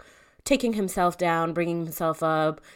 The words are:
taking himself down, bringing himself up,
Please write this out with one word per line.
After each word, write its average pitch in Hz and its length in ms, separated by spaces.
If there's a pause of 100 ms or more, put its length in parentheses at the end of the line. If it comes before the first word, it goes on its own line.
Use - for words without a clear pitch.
(440)
taking 254 300
himself 185 440
down, 165 360
bringing 170 300
himself 160 400
up, 156 380 (140)